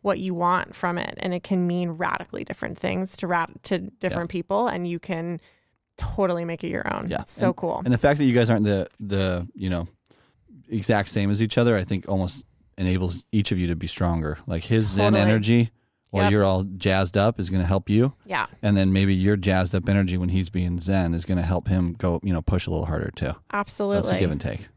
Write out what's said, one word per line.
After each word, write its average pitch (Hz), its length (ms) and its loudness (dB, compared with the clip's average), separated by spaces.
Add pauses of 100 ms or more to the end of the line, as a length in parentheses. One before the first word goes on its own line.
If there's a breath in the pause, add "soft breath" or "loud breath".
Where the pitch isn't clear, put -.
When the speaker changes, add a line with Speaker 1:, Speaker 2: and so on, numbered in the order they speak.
Speaker 1:
what 202 160 0
you 185 160 -4
want 175 420 0
from 175 220 -2
it, - 180 -6
and 185 160 -4
it 180 120 -4
can 180 220 0
mean 175 260 -2
radically 175 520 -6
different - 340 -8
things 185 400 -4
to 190 80 -6
rad-, 170 260 -2 (100)
to 190 160 -4
different 180 520 -6
Speaker 2:
Yeah. - 20 -12
Speaker 1:
people, 202 360 -2
and 175 180 -4
you 175 120 -6
can 170 420 -6 (560 soft breath)
totally 175 480 -2
make 170 180 -8
it 170 60 -6
your - 260 -4
own. - 140 -6
Speaker 2:
Yeah. - 140 -4
Speaker 1:
It's - 100 -8
so - 160 0
Speaker 2:
And, 180 80 0
Speaker 1:
cool. - 300 -4
Speaker 2:
and 123 60 4
the 117 60 4
fact 147 200 4
that 147 80 2
you 123 80 4
guys 120 160 4
aren't 107 140 4
the, 101 220 2 (140)
the, 95 540 -2
you 95 160 -4
know, 87 180 -2 (800 soft breath)
exact 104 400 0
same 101 220 0
as 101 120 2
each 107 160 0
other, 120 180 4
I 90 80 0
think 92 240 -4
almost 95 360 -2 (340)
enables 90 520 0
each 104 220 0
of 92 60 0
you 90 80 0
to 85 100 -2
be 82 100 -6
stronger. 82 600 -2
Like, 82 180 -4
his 110 220 2
zen 101 260 2
Speaker 1:
Totally. 101 180 4
Speaker 2:
energy 113 400 4 (380)
while 98 160 2
Speaker 1:
Yep. 101 80 4
Speaker 2:
you're 104 120 4
all 95 200 2
jazzed 95 540 0
up 107 200 4
is 95 120 -2
gonna 92 160 2
help 95 240 0
you. 120 240 4 (100)
Speaker 1:
Yeah. 175 220 -4 (160)
Speaker 2:
And 104 120 4
then 95 200 4
maybe 98 200 4
your 98 220 4
jazzed 92 380 2
up 90 120 0
energy 95 300 2
when 90 140 0
he's 92 180 0
being 87 320 -2
zen 90 320 0
is 82 140 -4
gonna 90 160 0
help 85 260 -2
him 90 240 2
go, 87 300 -2
you 95 100 -2
know, 82 80 0
push - 260 -2
a 92 40 -4
little 78 160 -2
harder 78 280 -4
too. - 180 -4 (200)
Speaker 1:
Absolutely. 202 520 -2
Speaker 2:
So - 40 -2
it's 185 80 0
a - 20 -2
give 90 120 2
and 73 100 -4
take. - 360 -8